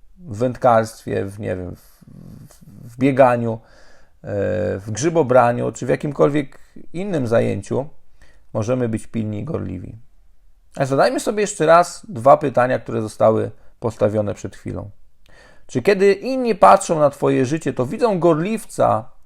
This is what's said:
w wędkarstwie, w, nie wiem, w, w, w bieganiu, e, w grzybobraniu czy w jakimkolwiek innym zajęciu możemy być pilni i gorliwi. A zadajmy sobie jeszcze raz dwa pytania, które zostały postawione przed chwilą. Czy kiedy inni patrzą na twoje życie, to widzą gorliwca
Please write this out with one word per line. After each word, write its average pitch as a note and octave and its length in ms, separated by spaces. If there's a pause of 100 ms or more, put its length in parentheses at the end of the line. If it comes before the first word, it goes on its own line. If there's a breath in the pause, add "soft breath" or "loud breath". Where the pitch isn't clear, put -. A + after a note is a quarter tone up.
(180)
w E3 180
wędkarstwie, A2+ 880
w, G2+ 160
nie G#2 160
wiem, F2+ 200
w, - 280 (440)
w, - 460
w A#2+ 40
bieganiu, B2 540
e, A#2 60 (1200 soft breath)
w G2 120
grzybobraniu B2 840
czy - 140
w - 20
jakimkolwiek D3 680 (340)
innym E3+ 340
zajęciu A#2 600 (640)
możemy A#2+ 360
być A2+ 180
pilni G#2+ 320
i G#2+ 60
gorliwi. G2 540 (800)
A C#3 100
zadajmy G3 340
sobie G#3+ 200
jeszcze F#3+ 260
raz E3+ 420
dwa C#3 280
pytania, B2+ 420
które A2+ 240
zostały A2 480 (300)
postawione G#2+ 540
przed - 220
chwilą. G2+ 340 (760 soft breath)
Czy A#2+ 160
kiedy G3 300
inni A#3+ 420
patrzą F3+ 440
na D3 120
twoje C3+ 360
życie, C#3+ 260
to B2+ 140
widzą G#3+ 320
gorliwca D#3 920 (160)